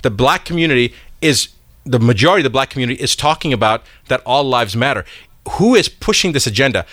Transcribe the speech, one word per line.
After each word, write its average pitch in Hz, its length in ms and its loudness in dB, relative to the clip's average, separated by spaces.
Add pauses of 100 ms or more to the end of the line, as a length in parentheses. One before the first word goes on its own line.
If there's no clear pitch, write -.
the 131 80 0
black 127 340 0
community 156 480 0 (300)
is, 151 260 0 (380)
the 127 120 0
majority 120 420 4
of 151 40 0
the 131 60 -2
black 131 180 -2
community 127 320 -6
is 127 160 -2
talking 151 380 -2
about 110 280 0 (260)
that 127 180 -2
all 135 180 0
lives 120 320 -2
matter. 120 300 -2 (460)
Who 233 220 2
is 196 140 2
pushing - 440 -2
this 143 140 -2
agenda? 110 460 0